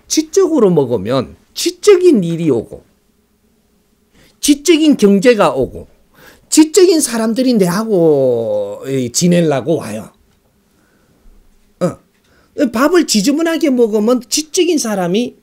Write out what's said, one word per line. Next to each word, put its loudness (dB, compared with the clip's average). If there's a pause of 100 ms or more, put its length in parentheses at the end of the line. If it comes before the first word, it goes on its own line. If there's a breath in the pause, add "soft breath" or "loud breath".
지적으로 0
먹으면 -2 (180)
지적인 2
일이 -2
오고, -4 (1600 soft breath)
지적인 0
경제가 2
오고, -8 (600 soft breath)
지적인 4
사람들이 -2
내하고, 0
이, -4
지내려고 0
와요. -10 (1700)
어. -4 (760)
밥을 2
지저분하게 -2
먹으면 0
지적인 -2
사람이 -4